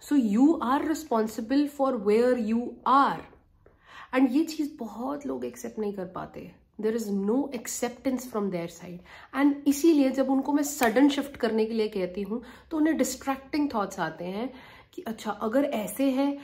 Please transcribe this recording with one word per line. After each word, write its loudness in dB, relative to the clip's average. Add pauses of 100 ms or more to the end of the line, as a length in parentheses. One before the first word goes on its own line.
So -8
you 6
are 0
responsible 0
for 0 (160)
where 4 (140)
you 2 (260)
are। 4 (960)
And 4
ये 2
चीज़ -6
बहुत -8
लोग -6
accept -10
नहीं -4
कर -8
पाते, -14 (300)
there 0
is -6
no 0 (100)
acceptance -6
from -6
their -4
side। -16 (360)
And 4 (140)
इसीलिए 6
जब 0
उनको 0
मैं 4
sudden 4
shift -4
करने 0
के -4
लिए 0
कहती -4
हूँ -6 (280)
तो -4
उन्हें 2
distracting -2
thoughts -4
आते -6
हैं -6 (400)
कि, -14
"अच्छा, -8
अगर 0
ऐसे -2
है 0